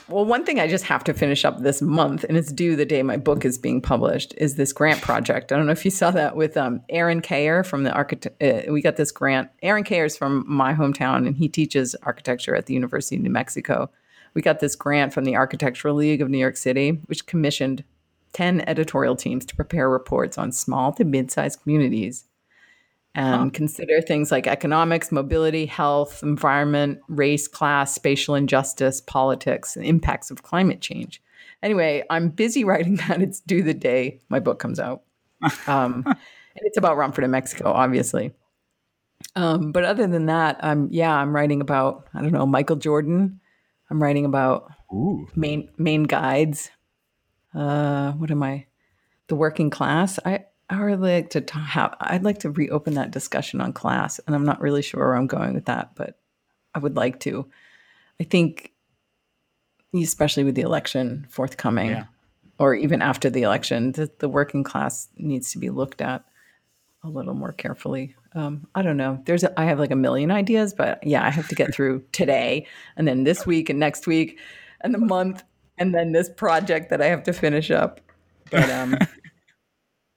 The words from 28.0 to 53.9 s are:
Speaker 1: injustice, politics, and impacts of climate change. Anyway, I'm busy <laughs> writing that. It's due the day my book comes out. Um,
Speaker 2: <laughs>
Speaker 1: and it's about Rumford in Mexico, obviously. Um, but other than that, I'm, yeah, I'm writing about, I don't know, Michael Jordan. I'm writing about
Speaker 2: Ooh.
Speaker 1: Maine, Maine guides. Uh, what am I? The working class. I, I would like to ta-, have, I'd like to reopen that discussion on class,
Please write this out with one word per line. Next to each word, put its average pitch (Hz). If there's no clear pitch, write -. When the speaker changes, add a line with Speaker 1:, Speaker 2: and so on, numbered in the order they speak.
Speaker 1:
injustice, 135
politics, -
and -
impacts 156
of 131
climate 175
change. -
Anyway, 165
I'm 165
busy 226
<laughs> 190
writing 180
that. 156
It's -
due 185
the 156
day 127
my -
book 113
comes -
out. -
Um, 127
Speaker 2:
<laughs> -
Speaker 1:
and 285
it's -
about 156
Rumford 143
in 127
Mexico, -
obviously. 127
Um, 160
but 180
other 202
than 170
that, 160
I'm, 147
yeah, 165
I'm 143
writing 147
about, 135
I 147
don't 156
know, 143
Michael 139
Jordan. 160
I'm 151
writing 143
about 135
Speaker 2:
Ooh. 151
Speaker 1:
Maine, 151
Maine 156
guides. 147
Uh, 143
what 156
am 147
I? 135
The 165
working 156
class. 160
I, 196
I 196
would 202
like 175
to 143
ta-, -
have, 151
I'd 185
like 208
to 147
reopen 151
that 135
discussion -
on -
class, -